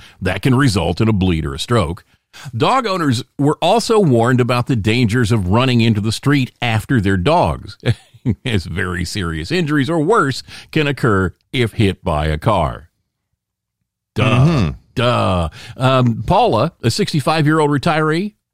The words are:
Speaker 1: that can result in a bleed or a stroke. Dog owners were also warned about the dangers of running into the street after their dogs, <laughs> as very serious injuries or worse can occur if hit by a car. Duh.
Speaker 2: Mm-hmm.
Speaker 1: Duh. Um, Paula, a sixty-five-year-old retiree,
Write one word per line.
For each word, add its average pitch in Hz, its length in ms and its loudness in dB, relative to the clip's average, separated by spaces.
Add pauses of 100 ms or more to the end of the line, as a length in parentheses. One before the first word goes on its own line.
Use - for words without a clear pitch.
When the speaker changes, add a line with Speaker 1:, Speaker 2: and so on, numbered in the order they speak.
(200)
Speaker 1:
that 92 220 -4
can 131 120 2
result 101 460 0
in 110 80 2
a 113 40 2
bleed 87 340 0
or 69 80 -8
a - 40 -10
stroke. 95 460 -2 (520)
Dog 220 300 0
owners 160 360 0 (160)
were 143 220 0
also 220 400 2
warned 123 400 4
about 123 260 0
the 135 100 0
dangers 113 560 2
of 101 160 0
running 120 340 2
into 113 180 2
the 110 120 -2
street 139 380 0 (120)
after 117 360 0
their 98 200 2
dogs, 92 580 0 (360)
<laughs> - 320 -6
as 110 200 -2
very 90 400 -6
serious 85 460 -6
injuries 151 400 0
or 170 100 -2
worse 160 420 0 (280)
can 156 160 0
occur 101 480 0 (180)
if 120 200 -2
hit 98 300 0
by 78 240 -2
a 78 120 -2
car. 76 500 -2 (1300)
Duh. - 100 0 (220)
Speaker 2:
Mm-hmm. 127 240 2 (240)
Speaker 1:
Duh. 107 540 0 (280)
Um, 127 480 2
Paula, 165 480 2 (100)
a 123 80 0
sixty-five-year-old 156 800 0
retiree, 156 640 0 (200)